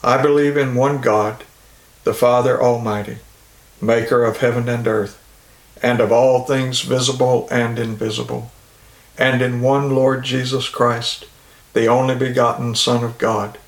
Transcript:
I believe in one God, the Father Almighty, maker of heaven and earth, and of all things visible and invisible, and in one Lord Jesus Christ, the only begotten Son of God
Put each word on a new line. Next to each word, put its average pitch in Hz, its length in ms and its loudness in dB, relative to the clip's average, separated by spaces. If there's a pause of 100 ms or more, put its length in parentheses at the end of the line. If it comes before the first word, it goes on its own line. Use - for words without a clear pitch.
I 123 140 4
believe 147 400 2
in 131 160 0
one 135 240 2
God, 107 460 0 (600)
the - 80 0
Father 123 500 2
Almighty, 113 560 -2 (640)
maker 117 440 2
of 107 140 -2
heaven 120 300 0
and 117 180 -2
earth, 110 300 -2 (680)
and 120 160 0
of 110 140 2
all 123 320 4
things 131 380 -2
visible 127 680 0
and 117 280 -2
invisible, 113 720 -6 (680)
and 127 240 0
in 123 220 -2
one 135 320 2
Lord 131 300 2
Jesus 127 440 -4
Christ, 120 560 -2 (480)
the 113 160 2
only 131 260 2
begotten 123 600 0
Son 120 280 0
of 117 140 -8
God 107 400 -4 (120)